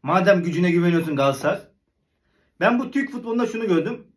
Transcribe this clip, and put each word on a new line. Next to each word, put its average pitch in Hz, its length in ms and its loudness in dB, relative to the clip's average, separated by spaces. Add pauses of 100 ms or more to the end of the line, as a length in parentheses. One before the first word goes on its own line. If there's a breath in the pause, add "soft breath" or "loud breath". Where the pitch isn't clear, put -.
Madem 180 400 2
gücüne 175 280 0
güveniyorsun 170 460 2
Galatasaray. 139 440 0 (1000)
Ben 240 180 2
bu 262 120 -4
Türk 269 220 -4
futbolunda 233 340 -2
şunu 220 200 -6
gördüm. 196 400 0 (100)